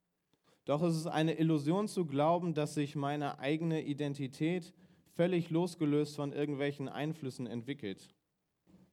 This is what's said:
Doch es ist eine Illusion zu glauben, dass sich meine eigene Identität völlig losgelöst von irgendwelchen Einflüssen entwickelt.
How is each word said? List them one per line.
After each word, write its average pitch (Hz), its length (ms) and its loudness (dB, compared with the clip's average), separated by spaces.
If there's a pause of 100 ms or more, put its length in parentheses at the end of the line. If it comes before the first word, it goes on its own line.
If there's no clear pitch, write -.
(640)
Doch 147 180 0
es 170 140 2
ist 160 120 -4
eine 156 300 2
Illusion 160 500 2
zu 185 180 -2
glauben, 160 480 2
dass 147 200 0
sich 147 200 -2
meine 143 460 -2
eigene 156 420 0
Identität 143 880 -2 (420)
völlig 170 360 2
losgelöst 151 640 2
von 143 180 -4
irgendwelchen 143 560 -2
Einflüssen 135 600 -4
entwickelt. 117 680 -8 (800)